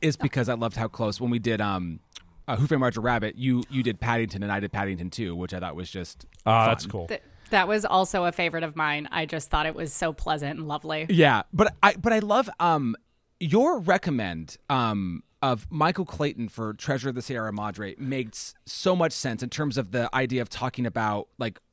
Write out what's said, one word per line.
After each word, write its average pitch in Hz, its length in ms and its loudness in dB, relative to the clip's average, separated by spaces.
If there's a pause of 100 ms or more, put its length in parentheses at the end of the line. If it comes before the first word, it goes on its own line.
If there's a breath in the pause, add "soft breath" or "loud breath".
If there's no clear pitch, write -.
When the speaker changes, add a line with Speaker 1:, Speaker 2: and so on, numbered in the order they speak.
Speaker 1:
is 156 140 2
because 127 320 0
I 123 60 2
loved 117 220 -2
how 113 120 -2
close 107 320 -2
when 123 100 0
we 120 80 2
did, 110 220 0
um, 90 400 -2 (480)
uh, - 80 -2
Who 139 100 4
Framed 143 160 2
Roger 117 180 2
Rabbit, 113 360 0
you, 123 340 2
you 131 120 0
did 113 180 -2
Paddington 113 440 0
and 101 80 -4
I 98 80 0
did 98 120 -4
Paddington 95 380 -4
Two, 95 240 -6
which 90 180 -6
I 92 80 -6
thought 85 160 -8
was 90 140 -10
just - 360 -10 (200)
Speaker 2:
Ah, 113 220 6
that's 113 160 0
Speaker 1:
fun. 101 80 -8
Speaker 2:
cool. 90 160 -6
Speaker 3:
Th-, 196 120 -6 (300)
that 190 160 4
was 208 180 0
also 185 400 2
a 175 80 2
favorite 165 300 -2
of 156 140 -6
mine. 147 340 0
I 160 160 -2
just 151 240 -6
thought 156 160 2
it 160 80 -4
was 160 180 -6
so 160 200 0
pleasant 151 480 -4
and 156 80 -8
lovely. 156 400 -4
Speaker 1:
Yeah, 151 340 6 (100)
but 208 300 4
I, 196 120 8
but 226 180 0
I 220 80 4
love, 214 280 2 (120)
um, 151 340 2 (460)
your 226 400 4
recommend, 120 800 -2 (120)
um, 104 540 0 (180)
of 123 280 0
Michael 165 360 0
Clayton 120 420 -4
for 110 260 -6
Treasure 135 340 -4
of 123 80 -4
the 123 60 -6
Sierra 113 300 -4
Madre 104 460 -6
makes 131 560 -6 (100)
so - 320 0
much 165 160 2
sense 117 300 -4
in 127 80 -4
terms 143 260 -2
of 107 140 -2
the 117 240 0
idea 127 260 0
of 117 80 -4
talking 127 380 -4
about, 107 400 -2 (120)
like, 120 200 -6 (140)